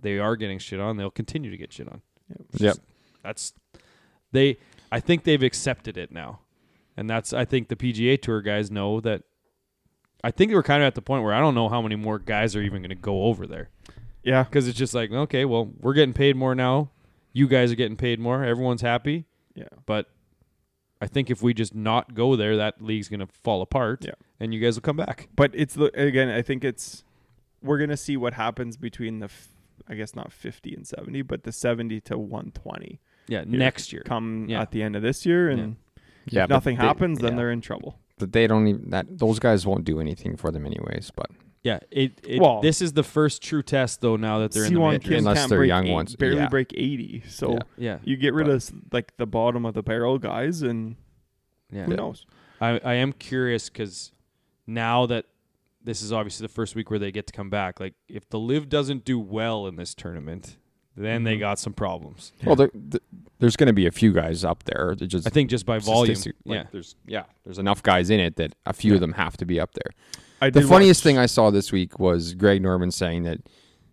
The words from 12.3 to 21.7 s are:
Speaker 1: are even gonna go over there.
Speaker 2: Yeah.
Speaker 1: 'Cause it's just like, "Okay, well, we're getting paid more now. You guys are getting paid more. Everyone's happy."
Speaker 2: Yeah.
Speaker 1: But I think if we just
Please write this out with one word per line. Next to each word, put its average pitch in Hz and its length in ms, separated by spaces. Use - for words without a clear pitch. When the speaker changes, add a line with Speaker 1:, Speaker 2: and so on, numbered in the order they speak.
Speaker 1:
are 107 60
even 101 200
gonna 90 140
go 95 280
over 104 240
there. - 220
Speaker 2:
Yeah. 131 220
Speaker 1:
'Cause 135 220
it's 120 100
just 127 160
like, 113 180
"Okay, 131 320
well, 117 360
we're 127 140
getting 143 200
paid 139 220
more 131 200
now. 131 360
You 135 140
guys 123 240
are 117 40
getting 110 220
paid 120 220
more. 123 240
Everyone's 123 380
happy." 123 440
Speaker 2:
Yeah. 110 120
Speaker 1:
But 107 240
I 104 60
think 131 220
if 120 120
we 120 120
just 107 220